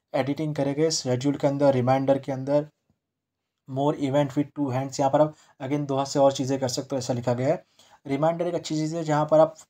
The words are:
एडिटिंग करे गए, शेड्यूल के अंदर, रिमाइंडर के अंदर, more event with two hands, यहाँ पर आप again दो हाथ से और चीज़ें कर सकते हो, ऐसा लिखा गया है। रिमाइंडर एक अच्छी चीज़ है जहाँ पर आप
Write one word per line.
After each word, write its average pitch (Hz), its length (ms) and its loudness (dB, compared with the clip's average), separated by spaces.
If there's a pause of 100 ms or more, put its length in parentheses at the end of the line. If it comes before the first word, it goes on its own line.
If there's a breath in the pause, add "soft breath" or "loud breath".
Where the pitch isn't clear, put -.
(140)
एडिटिंग 143 420 -2
करे 143 180 -2
गए, 156 180 0
शेड्यूल 131 440 -2
के 147 120 0
अंदर, 139 260 4
रिमाइंडर 131 440 2
के 135 140 -8
अंदर, 139 360 -2 (1040)
more 139 260 0
event 143 300 0
with 143 200 -2 (120)
two 135 140 -2
hands, 135 260 -4
यहाँ 135 120 2
पर 147 100 6
आप 151 120 2 (280 soft breath)
again 143 180 -4
दो 139 180 -2
हाथ 135 80 0
से 139 140 -2
और 139 120 6
चीज़ें 135 280 -2
कर 131 80 -2
सकते 131 280 -6
हो, - 20 -2
ऐसा 127 160 -4
लिखा 120 200 -2
गया 127 140 -2
है। 175 180 -2 (420 soft breath)
रिमाइंडर 160 400 0
एक 175 80 -4
अच्छी 156 200 -6
चीज़ 156 200 -2
है 170 80 -4
जहाँ 151 280 0
पर 156 80 6
आप 156 160 4 (140)